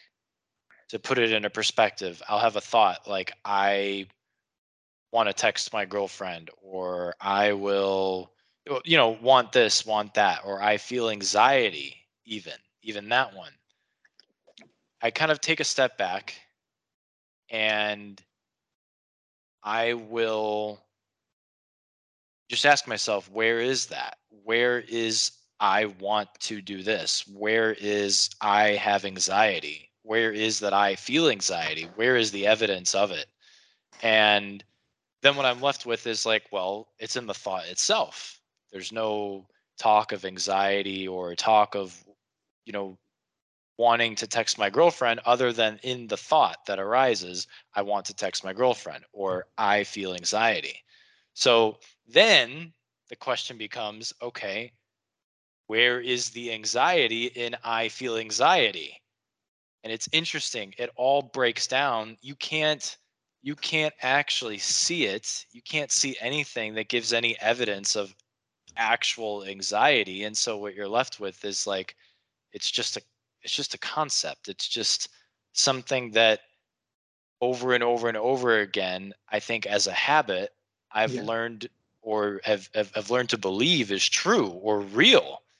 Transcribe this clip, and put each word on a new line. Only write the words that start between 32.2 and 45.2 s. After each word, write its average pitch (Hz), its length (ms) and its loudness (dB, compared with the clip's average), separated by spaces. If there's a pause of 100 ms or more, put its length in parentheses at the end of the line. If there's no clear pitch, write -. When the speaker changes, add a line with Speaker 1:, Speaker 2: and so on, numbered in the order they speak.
Speaker 1:
the 101 140 -4
evidence 101 480 2
of 98 180 2
it?" 92 160 -8 (720)
And 104 640 2 (580)
then 139 160 6
what 139 100 0
I'm 123 140 0
left 139 260 -2
with 117 200 -4
is 110 180 -2
like, 110 260 0
"Well, 101 480 -4
it's 110 160 -8
in 120 120 -6
the 101 60 -6
thought 92 340 -6
itself." - 720 -4 (320)
There's 92 200 -12
no 104 560 -4 (300)
talk 107 340 4
of 98 140 -8
anxiety 95 840 -2
or 90 280 -6
talk 107 400 4
of, 95 300 -6 (600)
you 107 80 -12
know, 98 260 -8 (800)
wanting 117 380 4
to 110 120 -6
text - 320 0
my 104 100 2
girlfriend 123 560 4